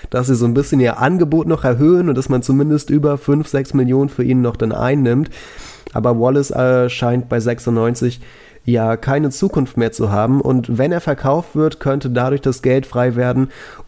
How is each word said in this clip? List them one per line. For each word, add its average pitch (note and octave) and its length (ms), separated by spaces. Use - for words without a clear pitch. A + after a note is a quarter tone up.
dass B2+ 160
sie C3 80
so A#2+ 100
ein A#2 80
bisschen C3+ 260
ihr A#2 200
Angebot D#3 480
noch D#3+ 160
erhöhen D#3 440
und C#3 80
dass C3 140
man B2+ 140
zumindest C#3+ 480
über C#3+ 260
fünf, D3 300
sechs C#3 260
Millionen C3+ 360
für B2+ 140
ihn B2+ 180
noch A#2+ 140
dann A2+ 160
einnimmt. C3 600
Aber A#2 260
Wallace, C3+ 320
äh, B2+ 380
scheint B2 400
bei A#2+ 100
sechsundneunzig A#2+ 800
ja A2+ 320
keine C#3 360
Zukunft D#3+ 440
mehr A#2 160
zu G#2+ 200
haben. A2+ 280
Und B2 380
wenn C#3+ 140
er E3+ 100
verkauft D3 540
wird, D#3 240
könnte C#3 320
dadurch C3 300
das C3 200
Geld C3+ 240
frei B2 300
werden, B2 340